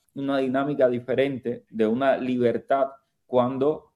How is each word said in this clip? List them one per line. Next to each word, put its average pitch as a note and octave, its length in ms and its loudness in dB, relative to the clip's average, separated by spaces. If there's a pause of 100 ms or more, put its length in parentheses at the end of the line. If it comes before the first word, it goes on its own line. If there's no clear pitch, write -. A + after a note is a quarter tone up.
(140)
una C#3 240 -2
dinámica C3+ 500 0
diferente B2 840 -2
de A2 160 0
una B2+ 300 2
libertad B2 680 0 (400)
cuando C3 680 0